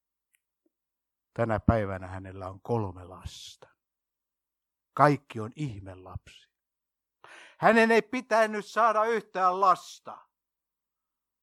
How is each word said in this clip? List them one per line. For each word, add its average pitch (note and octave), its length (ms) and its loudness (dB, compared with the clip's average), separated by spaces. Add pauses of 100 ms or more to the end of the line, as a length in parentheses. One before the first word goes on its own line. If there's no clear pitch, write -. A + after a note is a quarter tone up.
(1300)
Tänä A2+ 260 -2
päivänä G2 480 0
hänellä F#2+ 420 -14
on F#2+ 120 -18
kolme G2 420 -6
lasta. - 640 -20 (1200)
Kaikki C#3 460 2
on A2 160 -8
ihmelapsi. F#2+ 920 -14 (1080)
Hänen A3+ 340 6
ei A3+ 100 6
pitänyt G#3+ 640 -2
saada G#3+ 400 0
yhtään F#3 560 -2
lasta, - 640 -2 (1160)